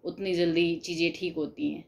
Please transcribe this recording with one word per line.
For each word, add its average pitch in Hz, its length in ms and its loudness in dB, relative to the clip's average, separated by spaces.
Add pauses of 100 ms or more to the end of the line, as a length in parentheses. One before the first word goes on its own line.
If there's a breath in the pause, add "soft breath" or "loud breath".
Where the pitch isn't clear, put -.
उतनी 180 300 -2
जल्दी 170 420 4
चीज़ें 165 360 0
ठीक 170 220 -6
होती 147 360 -2
हैं। 156 180 -8